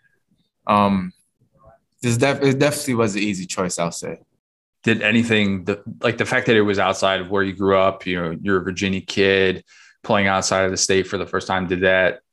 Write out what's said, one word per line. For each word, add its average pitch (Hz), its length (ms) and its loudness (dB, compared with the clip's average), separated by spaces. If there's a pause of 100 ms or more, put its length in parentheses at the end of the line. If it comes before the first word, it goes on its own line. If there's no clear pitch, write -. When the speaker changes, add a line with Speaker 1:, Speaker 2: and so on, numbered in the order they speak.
(680)
Speaker 1:
um, 101 460 2 (880)
this 120 160 0
def-, 139 240 2
it 135 160 2
definitely 143 360 0
was 113 200 2
an 101 80 -2
easy 95 240 -4
choice, 92 320 -4
I'll 85 120 -2
say. 82 300 -12 (640)
Speaker 2:
Did 110 180 0
anything, 107 640 0
the, 98 180 -4 (200)
like, 120 160 -2
the 107 80 -2
fact 127 200 -2
that 117 100 4
it 107 40 6
was 104 180 2
outside 95 440 0
of 90 80 -12
where 98 120 0
you 98 120 -4
grew 98 240 2
up, 95 280 0
you 90 140 -2
know, 82 220 -4
you're 98 160 0
a 85 40 -4
Virginia 95 380 -4
kid 95 640 2 (380)
playing 101 240 2
outside 95 380 0
of 92 60 0
the 92 60 -4
state 95 300 0
for 104 100 -6
the 87 100 -6
first 92 200 -6
time, 92 200 -2
did 90 140 -2
that, 92 400 2 (120)